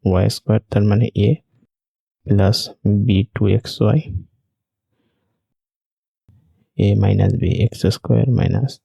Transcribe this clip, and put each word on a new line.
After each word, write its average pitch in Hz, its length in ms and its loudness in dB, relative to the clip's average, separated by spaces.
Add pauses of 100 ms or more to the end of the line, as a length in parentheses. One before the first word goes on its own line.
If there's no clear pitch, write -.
ওয়াই 92 180 2 (100)
স্কয়ার, - 240 -2 (100)
তার 104 200 0
মানে 110 160 2 (200)
a 113 40 2 (960)
plus 101 320 2 (480)
b - 20 -2 (260)
টু - 80 -2 (140)
এক্স - 160 -6 (100)
ওয়াই, 110 180 2 (2750)
a 101 40 4 (140)
minus 98 380 2
b, - 20 -2 (240)
এক্স - 140 -6 (160)
স্কয়ার 113 300 0 (120)
মাইনাস 104 340 -2 (120)